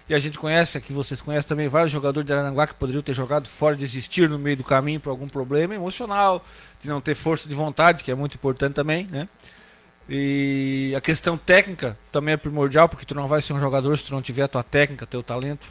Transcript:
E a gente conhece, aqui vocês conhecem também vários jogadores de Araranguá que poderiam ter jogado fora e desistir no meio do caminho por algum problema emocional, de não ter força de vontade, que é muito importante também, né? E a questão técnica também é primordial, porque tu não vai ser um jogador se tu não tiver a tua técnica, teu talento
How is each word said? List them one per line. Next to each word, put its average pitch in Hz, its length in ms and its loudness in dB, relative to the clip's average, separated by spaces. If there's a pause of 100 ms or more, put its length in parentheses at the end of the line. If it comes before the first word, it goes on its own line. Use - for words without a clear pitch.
E 160 60 -2
a 147 40 4
gente 147 200 -4
conhece, 160 380 2
aqui 139 160 -10
vocês 139 280 -4
conhecem 147 280 -2
também 151 180 0
vários 156 240 4
jogadores 143 340 -2
de 139 60 -2
Araranguá 143 340 0
que - 80 -6
poderiam 135 280 -4
ter 139 120 -4
jogado 135 340 -2
fora 151 280 0
e - 20 -6
desistir 139 520 0
no 151 100 -4
meio 143 160 0
do 131 80 -6
caminho 143 380 0
por - 80 -8
algum 135 180 -6
problema 143 480 -2
emocional, 196 680 0 (360)
de 135 60 -12
não 147 140 -4
ter 151 120 0
força 160 360 -2
de 147 40 -8
vontade, 156 520 2
que 131 60 -4
é 127 40 -2
muito 143 200 -4
importante 139 380 -2
também, 156 380 -2
né? 151 160 -6 (840)
E 139 840 0
a 135 60 -4
questão 160 360 0
técnica 180 600 2 (120)
também 151 260 0
é - 20 0
primordial, 147 500 4
porque - 180 -6
tu - 80 -8
não 139 140 -4
vai 151 140 2
ser - 100 -4
um 143 80 -2
jogador 139 380 2
se - 80 -6
tu - 80 -12
não 135 80 -4
tiver 131 220 -2
a 139 40 0
tua 123 160 -2
técnica, 143 420 0
teu 123 160 -8
talento 135 500 -8